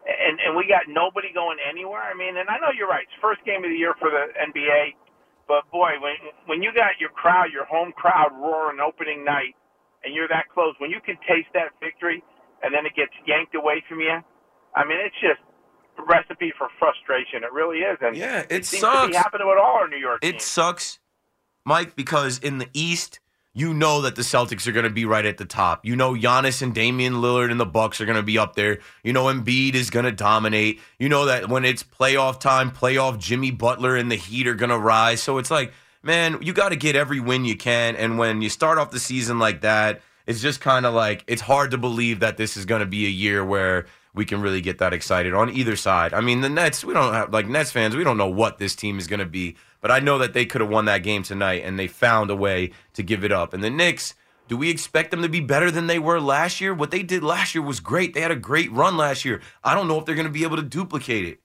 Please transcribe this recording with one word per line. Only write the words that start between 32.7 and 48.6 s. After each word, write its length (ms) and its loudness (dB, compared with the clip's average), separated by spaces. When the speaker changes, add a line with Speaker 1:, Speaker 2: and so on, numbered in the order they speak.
Speaker 2:
playoff 480 0
Jimmy 320 -2
Butler 460 2
and 140 0
the 60 0
Heat 300 -4
are 80 0
gonna 240 0
rise. 420 4
So 180 -2
it's 120 -4
like, 220 0
man, 380 2
you 120 -6
gotta 240 2
get 180 0
every 260 2
win 240 0
you 120 -2
can. 400 0
And 200 -2
when 240 0
you 80 -2
start 300 2
off 140 -2
the 80 -6
season 400 -2
like 220 0
that, 380 2
it's 140 -4
just 220 -4
kinda 280 2
like, 360 0
it's 160 -4
hard 300 2
to 60 -2
believe 420 -2
that 160 0
this 200 -4
is 80 -8
gonna 220 0
be 200 -2
a 40 0
year 340 0
where 420 0
we 120 -2
can 160 -4
really 200 -2
get 180 -4
that 140 2
excited 420 0
on 160 2
either 260 -2
side. 360 2
I 80 0
mean, 200 2
the 80 0
Nets, 360 0
we 80 -6
don't 220 2
have, 180 -2
like, 140 0
Nets 240 -2
fans, 240 0
we 80 -2
don't 140 2
know 120 2
what 300 0
this 160 -4